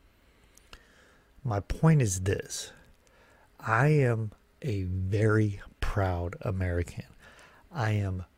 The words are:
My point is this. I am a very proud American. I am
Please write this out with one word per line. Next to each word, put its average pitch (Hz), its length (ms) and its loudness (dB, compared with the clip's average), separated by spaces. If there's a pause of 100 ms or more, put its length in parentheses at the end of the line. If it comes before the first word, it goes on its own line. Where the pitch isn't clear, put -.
(1400)
My 104 160 -2
point 156 400 4
is 95 200 0
this. - 520 -4 (880)
I 117 280 2
am 120 440 2 (300)
a 101 220 -2
very 101 760 2 (200)
proud 90 600 0
American. 90 640 -4 (640)
I 117 200 -2
am 95 340 -2 (140)